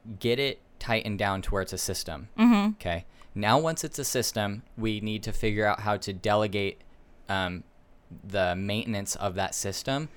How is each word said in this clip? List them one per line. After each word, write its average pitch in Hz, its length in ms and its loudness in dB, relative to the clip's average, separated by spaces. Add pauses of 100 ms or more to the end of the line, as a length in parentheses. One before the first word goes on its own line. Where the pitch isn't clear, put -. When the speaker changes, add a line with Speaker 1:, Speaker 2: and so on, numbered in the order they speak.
(180)
Speaker 1:
get 117 200 2
it 139 220 -2 (180)
tightened 107 400 -2
down 98 240 0
to - 80 -2
where 98 120 2
it's 92 120 -6
a 90 40 -4
system. 85 500 -6 (100)
Speaker 2:
Mm-hmm. 214 320 6 (100)
Speaker 1:
Okay. - 240 -4 (300)
Now, 107 240 4
once 160 260 0
it's - 140 -8
a 139 60 -4
system, 107 580 -2 (160)
we 110 220 0
need 107 240 -2
to 110 80 -4
figure 107 340 2
out 104 140 2
how 104 180 0
to 98 160 -6
delegate, 104 680 2 (480)
um, 92 360 -2 (640)
the 95 280 2
maintenance 101 640 -2
of 98 180 -2
that 95 200 -2
system 139 640 -4